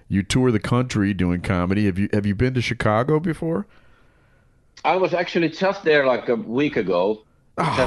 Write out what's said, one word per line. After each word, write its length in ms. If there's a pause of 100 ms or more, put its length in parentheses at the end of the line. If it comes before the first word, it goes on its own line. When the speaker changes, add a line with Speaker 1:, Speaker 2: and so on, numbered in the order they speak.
Speaker 1:
you 160
tour 280
the 80
country 540
doing 280
comedy. 440
Have 140
you, 140
have 120
you 100
been 180
to 80
Chicago 580
before? 480 (1160)
Speaker 2:
I 120
was 180
actually 360
just 340
there, 220
like, 240
a 60
week 420
ago, 460 (340)
Speaker 1:
Oh. 180 (120)